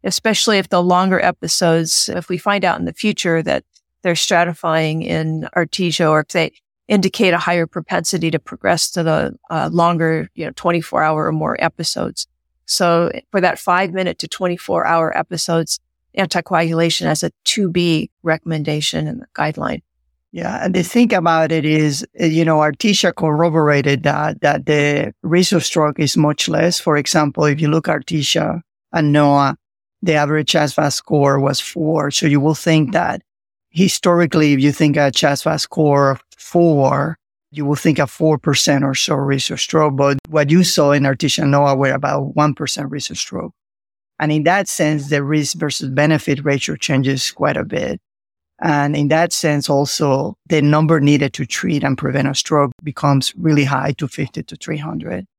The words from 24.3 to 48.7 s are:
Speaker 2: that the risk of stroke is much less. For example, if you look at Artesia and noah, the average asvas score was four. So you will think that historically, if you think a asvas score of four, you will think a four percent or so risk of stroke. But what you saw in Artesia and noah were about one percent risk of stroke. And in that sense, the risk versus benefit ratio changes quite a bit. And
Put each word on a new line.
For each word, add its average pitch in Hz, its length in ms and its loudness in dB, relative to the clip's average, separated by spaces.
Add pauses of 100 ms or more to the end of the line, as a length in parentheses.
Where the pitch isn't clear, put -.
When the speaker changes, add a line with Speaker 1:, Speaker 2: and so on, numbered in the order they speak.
Speaker 2:
that 143 260 0
the 147 440 0 (120)
risk 175 300 2
of 170 120 2
stroke 151 340 0
is 147 160 0
much 151 320 0
less. 160 320 0
For 151 180 0
example, 151 480 0
if 147 140 2
you 156 80 0
look 156 200 0
at 156 140 -2
Artesia 160 600 -2 (320)
and 151 180 2
noah, 143 460 4 (460)
the 170 100 2
average 151 400 0
asvas 147 400 0
score 139 460 2
was 139 200 0
four. 151 520 -2
So - 160 0
you 143 120 4
will 151 140 2
think 156 400 2
that - 300 -2 (480)
historically, 165 800 2
if 135 60 2
you 143 120 4
think 147 260 2
a 143 120 4
asvas 147 520 0
score 143 500 2
of 131 100 -4 (160)
four, 147 800 2 (320)
you 143 160 -6
will 143 100 0
think 143 220 0
a 147 80 2
four 156 320 0
percent 135 460 0
or 139 100 -2
so - 220 -2
risk 139 340 -2
of 139 100 -8
stroke. 151 360 0
But 139 240 2 (100)
what 151 220 2
you 180 120 6
saw 147 280 2
in 147 120 4
Artesia 135 380 0
and 143 100 2
noah 143 240 4
were 135 160 2
about 139 440 -2
one 151 180 2
percent 139 380 -6
risk 147 180 -8
of 165 80 -12
stroke. - 380 -10 (640)
And 151 120 0
in 151 120 0
that 190 240 2
sense, 151 420 -2
the 143 140 0
risk 147 340 -2
versus 147 320 -4
benefit 143 560 0
ratio 143 300 -2
changes 135 560 -2
quite - 260 -2
a - 80 -4
bit. - 340 -6 (640)
And 147 320 2